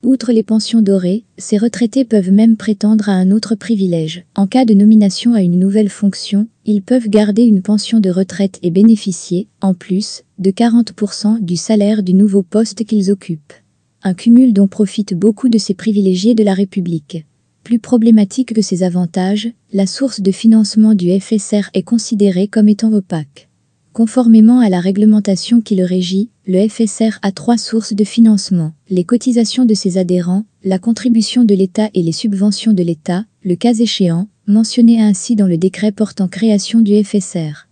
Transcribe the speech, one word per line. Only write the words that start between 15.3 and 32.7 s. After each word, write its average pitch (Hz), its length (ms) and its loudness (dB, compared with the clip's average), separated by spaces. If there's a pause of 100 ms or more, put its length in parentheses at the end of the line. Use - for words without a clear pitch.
de 226 100 2
ces 196 160 -4
privilégiés 202 600 0
de 220 80 2
la 202 120 2
République. 175 680 -6 (380)
Plus 233 160 -2
problématique 220 760 2
que 220 60 0
ces 185 220 -2
avantages, 185 680 -2 (200)
la 196 140 0
source 233 340 -6
de 190 120 0
financement 214 600 2
du 180 260 0
F - 100 -14
S 214 220 -4
R 202 220 -2
est 185 100 -2
considérée 202 640 0
comme 208 200 2
étant 214 240 0
opaque. 175 560 -6 (440)
Conformément 226 680 4
à 233 100 2
la 180 120 0
réglementation 208 800 0
qui 214 160 -2
le 185 80 2
régit, 185 460 -2 (140)
le 190 220 2
F 214 140 -6
S 220 220 -2
R 220 200 -2
a 202 80 -2
trois 233 280 -2
sources 220 340 -4
de 202 100 -2
financement, 196 680 0 (180)
les 180 140 -2
cotisations 233 600 0
de 220 100 2
ses 190 220 -2
adhérents, 180 480 -2 (200)
la 185 160 -2
contribution 233 640 0
de 202 100 4
l'État 190 400 -2
et 180 80 0
les 165 80 -2
subventions 202 600 -2